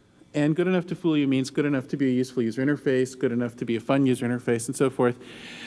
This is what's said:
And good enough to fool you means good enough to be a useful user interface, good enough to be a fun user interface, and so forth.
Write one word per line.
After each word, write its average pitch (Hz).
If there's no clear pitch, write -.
And 147
good 175
enough 185
to 170
fool 156
you 143
means 131
good 147
enough 135
to 143
be 135
a 127
useful 127
user 113
interface, 131
good 127
enough 117
to 127
be 113
a 110
fun 139
user 127
interface, 120
and 135
so 135
forth. 127